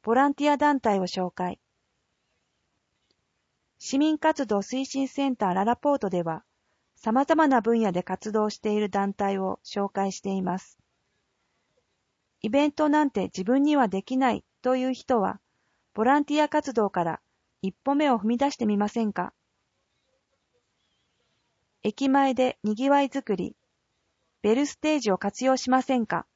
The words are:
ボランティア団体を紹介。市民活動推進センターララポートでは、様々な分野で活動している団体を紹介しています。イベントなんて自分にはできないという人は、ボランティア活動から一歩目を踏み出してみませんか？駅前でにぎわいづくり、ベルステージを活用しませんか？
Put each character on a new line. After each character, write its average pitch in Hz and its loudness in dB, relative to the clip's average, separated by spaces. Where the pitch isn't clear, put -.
ボ 226 -2
ラ 269 4
ン 285 -2
テ 285 -4
ィ 294 4
ア 285 2
団 294 2
体 208 0
を 185 -2
紹 180 -4
介。 180 -6
市 - -4
民 311 2
活 311 0
動 208 0
推 254 -4
進 269 -4
セ 277 -4
ン 262 -2
タ 208 -2
ー 180 0
ラ 190 0
ラ 233 2
ポ 285 0
ー 269 -2
ト 208 -4
で 180 -2
は、 165 -6
様 233 0
々 320 4
な 262 4
分 226 2
野 214 2
で 180 -2
活 190 -8
動 214 0
し - -14
て 214 -2
い 214 0
る 208 -2
団 196 -2
体 196 -2
を 190 -4
紹 202 -4
介 196 -2
し - -12
て 196 -6
い 190 -2
ま 185 -4
す。 - -20
イ 214 -6
ベ 285 2
ン 285 -2
ト 302 0
な 302 4
ん 277 0
て 190 -4
自 185 -8
分 254 2
に 294 2
は 254 2
で 190 -4
き 254 -6
な 262 2
い 208 -4
と 254 0
い 254 -2
う 262 -2
人 247 0
は、 196 -2
ボ 214 -2
ラ 277 4
ン 294 -2
テ 294 -4
ィ 302 4
ア 294 2
活 294 -2
動 214 2
か 180 -2
ら 165 -4
一 190 -4
歩 - -2
目 294 2
を 233 2
踏 196 -2
み 240 0
出 277 0
し - -12
て - -4
み 208 2
ま 208 0
せ 233 -4
ん 214 -2
か？ - -6
駅 247 -2
前 269 4
で 254 0
に 214 -2
ぎ 262 0
わ 285 6
い 277 0
づ 269 -6
く 202 -2
り、 180 -8
ベ 208 2
ル 285 0
ス - -12
テ 311 0
ー 285 -2
ジ 220 -2
を 185 0
活 202 -6
用 262 4
し 254 -6
ま 254 4
せ 254 0
ん 226 0
か？ - -6